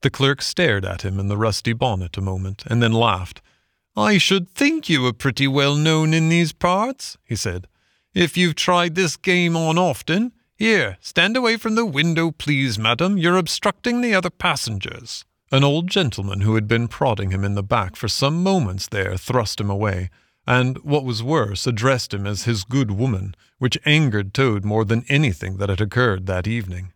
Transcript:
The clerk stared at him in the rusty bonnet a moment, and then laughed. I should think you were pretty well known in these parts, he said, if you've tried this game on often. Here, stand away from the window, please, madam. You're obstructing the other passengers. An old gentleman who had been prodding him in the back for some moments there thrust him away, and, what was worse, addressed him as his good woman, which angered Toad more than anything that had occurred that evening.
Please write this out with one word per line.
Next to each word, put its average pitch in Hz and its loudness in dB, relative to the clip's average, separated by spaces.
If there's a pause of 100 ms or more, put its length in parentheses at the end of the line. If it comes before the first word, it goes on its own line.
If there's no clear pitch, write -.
The 135 2
clerk 139 0
stared 110 0
at 95 -6
him 98 -4
in 98 -2
the 101 0
rusty 110 0
bonnet 107 -2
a 98 -6
moment, 95 -6
and 117 2
then 113 4
laughed. 110 0 (540)
I 208 2
should 185 2
think 294 0
you 151 2
were 123 2
pretty 135 -2
well 139 2
known 156 2
in 160 2
these 165 2
parts, 202 -2
he 117 -8
said, 92 -6 (480)
if 175 2
you've 175 2
tried 175 2
this 175 0
game 175 2
on 160 2
often. 180 0 (240)
Here, 180 2
stand 196 0
away 240 0
from 220 -2
the 226 0
window, 165 0
please, 135 -2
madam. 120 2
You're 175 2
obstructing 214 -2
the 240 0
other 185 2
passengers. - -6 (280)
An 135 4
old 151 2
gentleman 101 -2
who 107 2
had 107 2
been 117 2
prodding 104 0
him 95 -2
in 101 0
the 101 -2
back 101 -2
for - -6
some 151 0
moments 156 0
there 95 -4
thrust 107 -2
him 101 -2
away, 98 -2 (360)
and, 127 2
what 143 0
was 117 -4
worse, 117 -2
addressed 123 0
him 98 -4
as 104 -4
his 113 0
good 127 0
woman, 98 -2 (240)
which 127 0
angered 123 2
Toad 113 2
more 107 0
than 113 0
anything 101 0
that 101 -4
had 95 -2
occurred 104 0
that 92 -2
evening. 92 -6